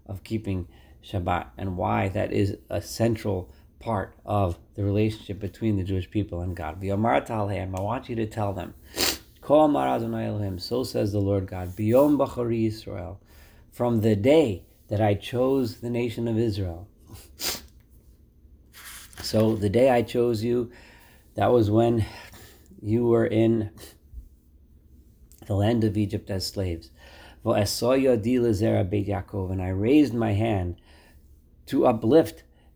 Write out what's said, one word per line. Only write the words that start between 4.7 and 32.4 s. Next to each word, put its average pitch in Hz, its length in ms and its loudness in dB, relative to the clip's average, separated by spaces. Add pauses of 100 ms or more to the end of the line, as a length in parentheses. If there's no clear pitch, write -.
the 104 80 -4
relationship 104 560 -2
between 104 380 -2
the 95 60 -2
Jewish 92 260 -4
people 92 320 -4
and 90 140 -6
God. 82 260 -8
V'yomar 107 460 0
alehem, 98 500 -4
I 92 40 -4
want 117 280 -6
you 120 80 -6
to 113 80 -2
tell 104 280 -4
them, 87 200 -10 (680)
Ko 151 200 6
amar 143 260 4
Adonai 113 400 -2
Elohim, 104 320 -4
so 120 240 -4
says 110 280 -2
the 101 80 0
Lord 98 280 0
God, 90 300 -8
Biyom 123 400 6
Bachari 117 500 0
Yisrael, 98 500 -8 (540)
from 120 300 0
the 110 140 4
day 107 500 4 (240)
that 107 120 -2
I 104 120 4
chose 127 640 -2
the 120 120 -8
nation 117 380 -4
of 113 100 -2
Israel. 98 500 -4 (2250)
So 110 340 2
the 101 140 0
day 120 200 4
I 120 120 4
chose 120 420 0
you, 120 280 -2 (640)
that 104 160 2
was 113 200 4
when 117 340 4 (760)
you 113 240 0
were 113 200 4
in 113 460 2 (1700)
the 104 100 -2
land 110 280 2
of 104 140 0
Egypt 101 320 -2
as 95 160 -4
slaves. 90 460 -6 (540)
V'eso 110 520 2
yodi 127 420 2
lezera 110 480 2
Beit 101 200 -2
Yaakov, 95 440 -4
and 95 100 -2
I 92 80 -4
raised 117 440 2
my 113 200 -2
hand 98 420 -2 (920)
to 135 180 0
uplift 127 580 2 (320)